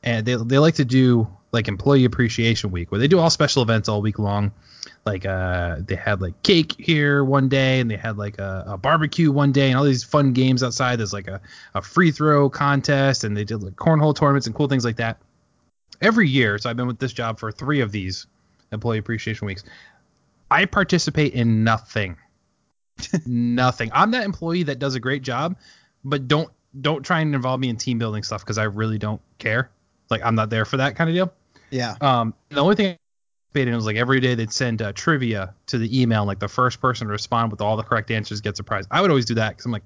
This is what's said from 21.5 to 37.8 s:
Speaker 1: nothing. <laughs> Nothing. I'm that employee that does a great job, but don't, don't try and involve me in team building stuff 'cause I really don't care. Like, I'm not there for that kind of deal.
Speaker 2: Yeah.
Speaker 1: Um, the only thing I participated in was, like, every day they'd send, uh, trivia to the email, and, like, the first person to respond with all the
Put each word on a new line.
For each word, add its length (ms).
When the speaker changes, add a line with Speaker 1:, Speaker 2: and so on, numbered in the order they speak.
Speaker 1:
nothing. 540
<laughs> 540
Nothing. 680
I'm 180
that 140
employee 380
that 160
does 160
a 40
great 220
job, 340
but 240
don't, 220
don't 200
try 200
and 120
involve 260
me 100
in 80
team 200
building 240
stuff 240
'cause 120
I 80
really 320
don't 240
care. 340
Like, 140
I'm 120
not 140
there 160
for 120
that 200
kind 120
of 60
deal. 180
Speaker 2:
Yeah. 320
Speaker 1:
Um, 320
the 100
only 160
thing 120
I 100
participated 160
in 60
was, 100
like, 100
every 240
day 160
they'd 160
send, 300
uh, 120
trivia 640
to 100
the 240
email, 220
and, 40
like, 120
the 100
first 320
person 260
to 60
respond 380
with 100
all 160
the 60